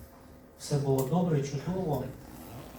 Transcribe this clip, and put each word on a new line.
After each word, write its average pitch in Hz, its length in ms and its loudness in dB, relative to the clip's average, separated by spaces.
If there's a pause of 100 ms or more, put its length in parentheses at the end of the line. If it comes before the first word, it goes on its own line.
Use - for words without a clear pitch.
(580)
все 147 200 0
було 135 320 4
добре, 165 320 4
чудово. 143 640 -2 (760)